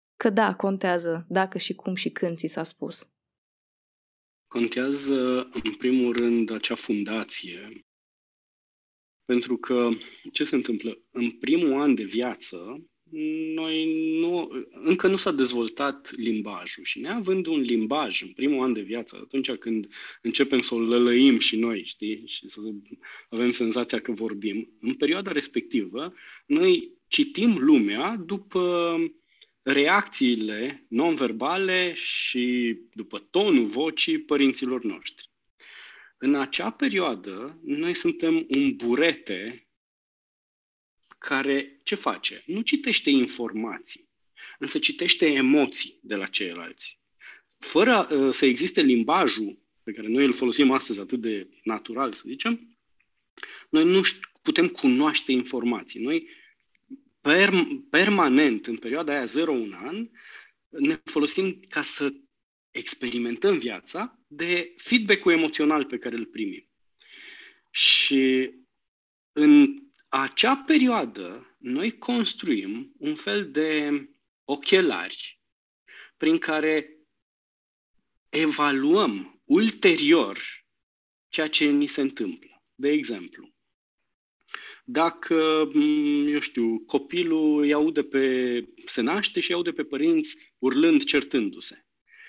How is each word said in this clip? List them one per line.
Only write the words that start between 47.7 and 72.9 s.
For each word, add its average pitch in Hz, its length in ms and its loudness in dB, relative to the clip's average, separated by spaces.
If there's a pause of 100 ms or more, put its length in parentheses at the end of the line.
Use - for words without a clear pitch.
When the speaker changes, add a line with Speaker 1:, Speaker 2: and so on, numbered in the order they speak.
Speaker 2:
uh, 135 240 2
să - 120 2
existe 131 340 2
limbajul 120 800 2 (200)
pe 110 100 -12
care 107 160 -12
noi 127 160 4
îl 131 80 4
folosim 127 380 4
astăzi 117 300 -2
atât 113 200 -6
de 107 280 -6 (140)
natural, 113 500 -6
să - 140 -16
zicem, 226 520 -6 (920)
noi 156 140 4
nu 185 180 6
șt-, - 280 -2 (120)
putem 165 260 2
cunoaște 139 640 0
informații. 120 680 -4
Noi 151 280 -4 (920)
perm-, 170 680 2
permanent, 151 800 4
în 113 100 -6
perioada 143 360 -6
aia 143 120 -2
zero 156 280 -2
un 113 200 -4
an, 170 360 -10 (600)
ne 156 360 -2
folosim 175 640 -2
ca 151 140 -6
să 139 320 -4 (560)
experimentăm 120 880 -2
viața 120 680 -10
de 170 500 -4
feedback-ul 202 560 2
emoțional 156 520 2
pe 127 140 -8
care 117 180 -6
îl 113 100 -6
primim. 95 440 -10 (1000)
Și 131 800 2 (800)
în 147 500 8 (260)
acea 135 480 2
perioadă, 160 1000 0
noi 156 400 -4
construim 131 1000 -4